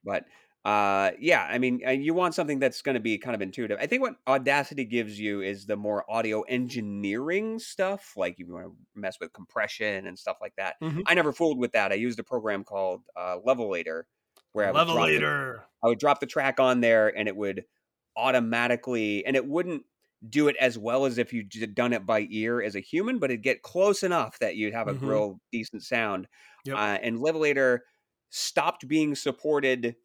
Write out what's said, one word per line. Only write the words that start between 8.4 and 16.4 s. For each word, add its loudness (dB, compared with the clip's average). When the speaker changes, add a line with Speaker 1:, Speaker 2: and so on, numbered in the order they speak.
Speaker 1:
wanna -12
mess -8
with -12
compression -4
and -12
stuff -6
like -12
that. -6
Speaker 2:
Mm-hmm. -4
Speaker 1:
I 2
never 2
fooled 0
with -2
that. 2
I 2
used -2
a -10
program -2
called, -4
uh, -4
Levelator, 0
where 2
I 2
would 0
drop 6
the 0
Speaker 2:
Levelator. 0
Speaker 1:
I 2
would 4
drop 4
the -4
track 0